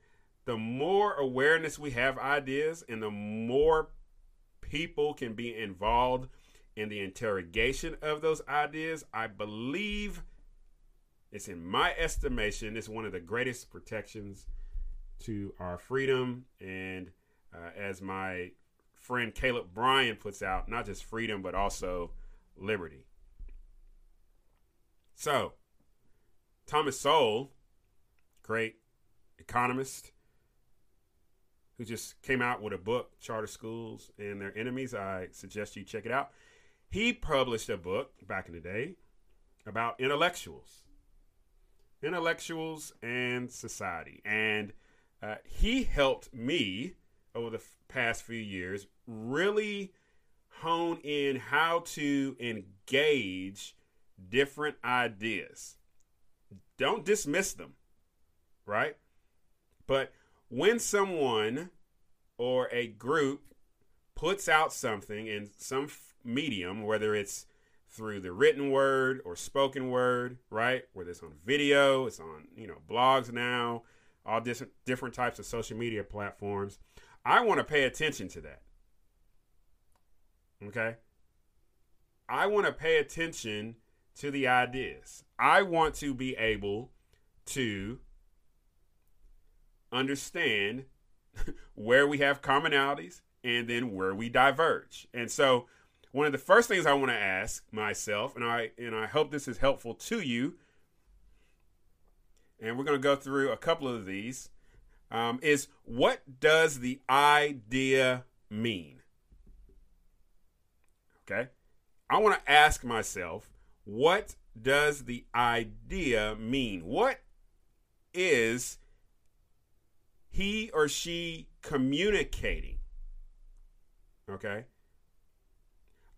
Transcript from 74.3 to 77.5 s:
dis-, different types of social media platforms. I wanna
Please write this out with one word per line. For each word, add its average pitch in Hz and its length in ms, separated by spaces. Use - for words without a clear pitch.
dis-, 120 220
different 127 300
types 120 240
of 101 80
social 113 300
media 110 280
platforms. 101 720
I 165 160
wanna 208 240